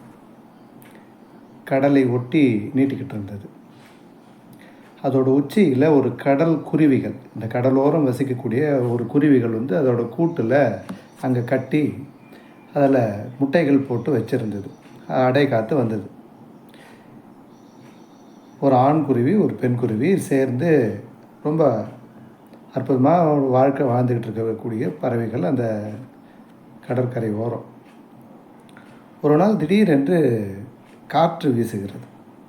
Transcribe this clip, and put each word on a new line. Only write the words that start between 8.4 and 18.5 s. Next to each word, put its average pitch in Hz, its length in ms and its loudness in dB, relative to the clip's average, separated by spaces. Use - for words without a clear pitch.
ஒரு 120 140 -2
குருவிகள் 139 440 2
வந்து 131 320 -2
அதோட 117 360 0
கூட்டுல 131 580 0
அங்க 127 200 -2
கட்டி, 131 520 -2
அதுல 120 520 0
முட்டைகள் 139 380 2
போட்டு 123 400 -2
வச்சிருந்தது. 104 480 -4
அடை 131 360 2
காத்து 120 280 -2
வந்தது. 110 280 -2